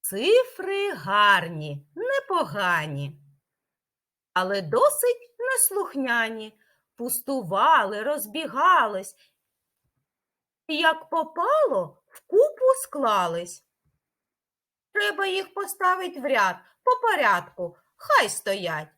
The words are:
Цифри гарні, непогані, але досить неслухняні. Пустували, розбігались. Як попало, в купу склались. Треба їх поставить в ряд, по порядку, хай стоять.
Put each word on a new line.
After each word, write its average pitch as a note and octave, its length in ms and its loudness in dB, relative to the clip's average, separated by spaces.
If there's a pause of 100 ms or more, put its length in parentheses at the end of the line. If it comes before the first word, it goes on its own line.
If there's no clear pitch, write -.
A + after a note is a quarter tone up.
Цифри G4 840 0
гарні, F3 1000 2
непогані, F3+ 1300 -4 (1120)
але G3 280 -2
досить A#4+ 760 0
неслухняні. B3+ 1200 -4 (360)
Пустували, A3+ 1080 0
розбігались. C#4 1120 0 (1500)
Як D#4+ 420 -2
попало, E4+ 960 -2
в - 200 -20
купу B4+ 380 2 (160)
склались. F3+ 840 -2 (1300)
Треба G4+ 360 -2
їх F#4+ 260 -6
поставить F#4 640 -2
в C4 80 -10
ряд, G#3+ 300 2 (280)
по B4+ 80 2 (160)
порядку, A3 680 0 (180)
хай G4+ 340 2
стоять. E3+ 580 -6 (100)